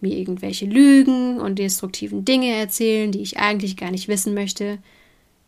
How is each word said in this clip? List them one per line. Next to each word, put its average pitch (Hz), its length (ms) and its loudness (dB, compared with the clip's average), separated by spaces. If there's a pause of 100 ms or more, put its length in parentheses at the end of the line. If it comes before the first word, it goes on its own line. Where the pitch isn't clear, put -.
mir 190 160 -4
irgendwelche 185 480 -6
Lügen 254 720 6
und 196 180 -2
destruktiven 196 680 -6
Dinge 254 280 2
erzählen, 214 600 -2
die 202 80 -4
ich 190 160 -8
eigentlich 208 400 -2
gar 185 140 -8
nicht 185 180 -6
wissen 202 240 -2
möchte. 202 460 -6 (680)